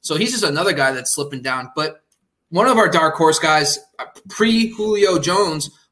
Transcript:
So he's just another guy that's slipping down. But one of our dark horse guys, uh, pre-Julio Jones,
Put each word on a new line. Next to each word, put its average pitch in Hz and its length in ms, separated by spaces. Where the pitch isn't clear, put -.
So 151 140
he's 190 160
just 226 120
another 165 300
guy 135 200
that's 127 200
slipping 143 300
down. 127 320
But 151 260
one 190 180
of 247 100
our 208 100
dark 156 280
horse 156 240
guys, 151 380
uh, - 60
pre-Julio 214 920
Jones, 165 500